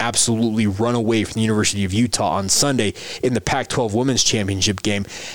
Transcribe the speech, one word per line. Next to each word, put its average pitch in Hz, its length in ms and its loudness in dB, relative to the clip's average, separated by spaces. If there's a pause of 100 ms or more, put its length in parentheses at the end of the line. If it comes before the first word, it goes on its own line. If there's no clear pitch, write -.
absolutely 113 680 2
run 110 300 2
away 113 260 2
from 90 120 -6
the 110 80 0
University 104 420 2
of 92 80 -2
Utah 107 400 0
on 95 160 -2
Sunday 120 460 2 (280)
in 127 120 2
the 110 60 0
Pac-twelve 117 540 -2
Women's 123 300 2
Championship 98 580 0
game. 101 240 -2 (280)